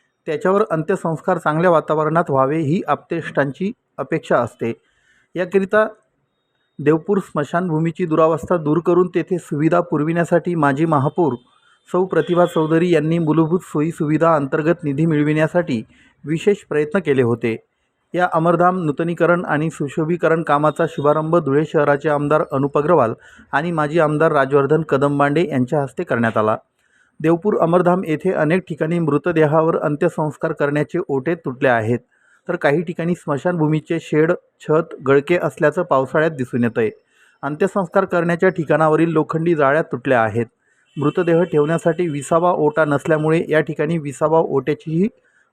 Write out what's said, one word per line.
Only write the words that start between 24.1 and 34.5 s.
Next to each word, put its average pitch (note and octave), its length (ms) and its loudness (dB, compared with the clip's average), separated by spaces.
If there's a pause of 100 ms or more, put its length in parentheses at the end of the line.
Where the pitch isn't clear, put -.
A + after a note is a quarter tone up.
राजवर्धन C#3+ 500 2
कदमबांडे C#3+ 680 0
यांच्या C#3 320 -2
हस्ते C#3 220 -8
करण्यात A#2 340 -2
आला. G#2+ 200 0 (640)
देवपूर E3+ 420 0
अमरधाम F3 440 0
येथे E3+ 280 -2
अनेक D#3 260 0
ठिकाणी E3+ 400 -4
मृतदेहावर D#3+ 800 0
अंत्यसंस्कार D#3+ 760 -4
करण्याचे D3 560 -2
ओटे C#3 280 -2
तुटले C#3 320 -4
आहेत, A#2 320 2 (480)
तर - 80 -4
काही D3+ 260 2
ठिकाणी E3+ 340 -4
स्मशानभूमीचे D#3 880 -2
शेड, D#3+ 300 2 (300)